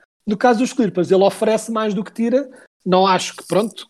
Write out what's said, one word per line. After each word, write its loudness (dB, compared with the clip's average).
No -2
caso 2
dos -2
Clippers, 0
ele 4
oferece 0
mais -4
do -4
que -16
tira. -2
Não 2
acho 0
que, -20
pronto, -4